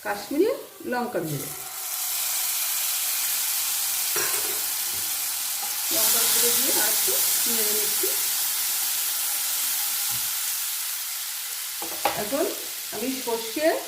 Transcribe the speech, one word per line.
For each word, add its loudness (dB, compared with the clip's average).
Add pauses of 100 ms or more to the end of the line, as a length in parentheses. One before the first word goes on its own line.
কাশ্মীরি 2 (420)
লঙ্কার 0
গুঁড়ো, -4 (4000)
লঙ্কার 4
গুঁড়ো 6
দিয়ে 4 (100)
আর 4
একটু 4 (400)
নেড়ে 2
নিচ্ছি। 0 (4000)
এখন 2 (500)
আমি -2 (160)
সর্ষে 0 (200)